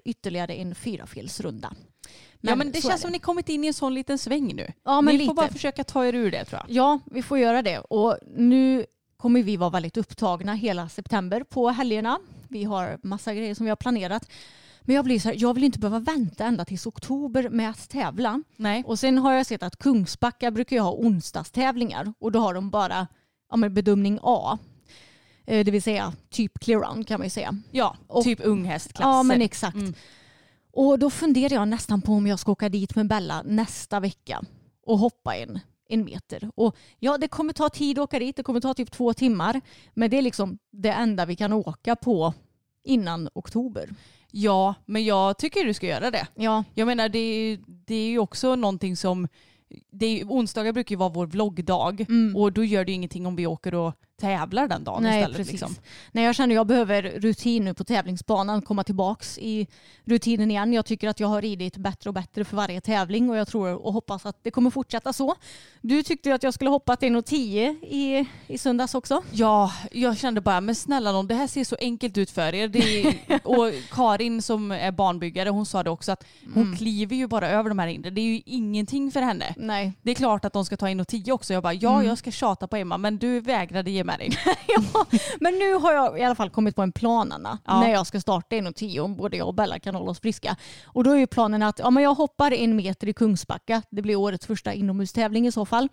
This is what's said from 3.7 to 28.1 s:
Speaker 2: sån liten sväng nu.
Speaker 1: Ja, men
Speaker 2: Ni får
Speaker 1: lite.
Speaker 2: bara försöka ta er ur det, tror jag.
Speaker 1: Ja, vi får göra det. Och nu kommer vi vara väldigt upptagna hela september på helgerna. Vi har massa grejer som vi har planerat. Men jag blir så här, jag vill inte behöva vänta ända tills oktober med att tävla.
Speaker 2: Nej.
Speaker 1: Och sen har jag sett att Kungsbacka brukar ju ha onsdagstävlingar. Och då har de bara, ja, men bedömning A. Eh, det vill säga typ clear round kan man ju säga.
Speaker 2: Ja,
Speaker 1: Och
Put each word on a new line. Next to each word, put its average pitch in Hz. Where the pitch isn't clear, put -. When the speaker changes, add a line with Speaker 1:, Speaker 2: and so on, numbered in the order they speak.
Speaker 2:
sån 262
liten 269
sväng 269
nu. -
Speaker 1:
Ja, 277
men 294
Speaker 2:
Ni 277
får 294
Speaker 1:
lite. 277
Speaker 2:
bara 311
försöka -
ta 254
er 247
ur 226
det, -
tror -
jag. 240
Speaker 1:
Ja, 277
vi 247
får 277
göra 240
det. 175
Och 220
nu 262
kommer 240
vi 202
vara 175
väldigt 165
upptagna 202
hela 190
september 196
på 240
helgerna. 240
Vi 202
har 196
massa 208
grejer 214
som 226
vi 220
har 214
planerat. 214
Men 262
jag 285
blir 247
så 220
här, -
jag 240
vill 254
inte 254
behöva 208
vänta 240
ända 220
tills 190
oktober 254
med 220
att -
tävla. 233
Speaker 2:
Nej. 214
Speaker 1:
Och 226
sen 262
har 262
jag 262
sett -
att 175
Kungsbacka 240
brukar 247
ju 220
ha 185
onsdagstävlingar. 233
Och 214
då 226
har 202
de 190
bara, 185
ja, -
men 208
bedömning 202
A. 220
Eh, 214
det 208
vill 202
säga 202
typ -
clear 220
round -
kan 214
man 185
ju 185
säga. -
Speaker 2:
Ja, 247
Speaker 1:
Och 240